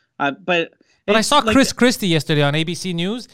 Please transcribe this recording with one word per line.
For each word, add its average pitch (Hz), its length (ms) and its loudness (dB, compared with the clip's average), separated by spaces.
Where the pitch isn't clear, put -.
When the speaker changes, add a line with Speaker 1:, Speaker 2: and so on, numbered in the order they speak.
Speaker 1:
Uh, 143 120 -2
but 170 400 -4
Speaker 2:
But 202 100 0
I 220 40 4
Speaker 1:
it's 208 80 -2
Speaker 2:
saw 294 120 4
Speaker 1:
like 220 140 -2
Speaker 2:
Chris 269 200 4
Christie 233 340 0
yesterday 156 340 0
on 143 140 0
A 160 80 -2
B 170 100 -6
C 180 200 -8
News. 190 400 -6